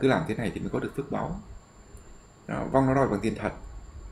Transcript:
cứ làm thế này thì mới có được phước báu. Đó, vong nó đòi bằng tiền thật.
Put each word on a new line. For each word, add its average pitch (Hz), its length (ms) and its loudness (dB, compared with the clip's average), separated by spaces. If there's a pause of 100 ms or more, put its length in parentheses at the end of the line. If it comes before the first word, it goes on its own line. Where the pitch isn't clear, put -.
cứ 135 80 6
làm 98 200 4
thế 110 60 -2
này 101 200 -2
thì - 60 -6
mới 95 100 -4
có 131 100 0
được - 160 -4
phước - 140 -6
báu. 147 300 -4 (1040)
Đó, 120 260 -4
vong 135 140 6
nó 131 80 4
đòi 135 140 6
bằng 101 120 2
tiền 107 180 2
thật. 107 140 -2 (600)